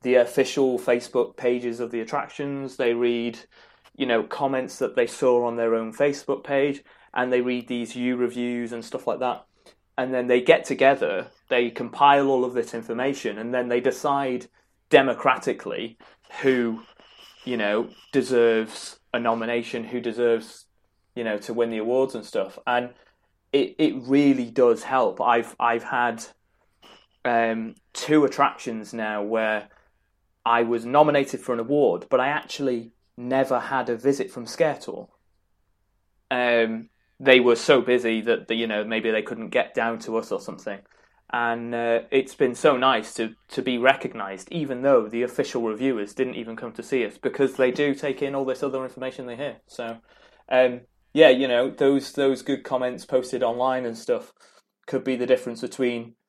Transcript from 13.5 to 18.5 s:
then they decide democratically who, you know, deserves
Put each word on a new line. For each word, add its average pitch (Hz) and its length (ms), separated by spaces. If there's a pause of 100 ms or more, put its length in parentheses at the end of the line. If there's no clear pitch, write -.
then 123 160
they 123 100
decide 131 680 (420)
democratically 127 1080 (440)
who, 120 400 (640)
you 123 120
know, 107 320 (220)
deserves 117 880 (140)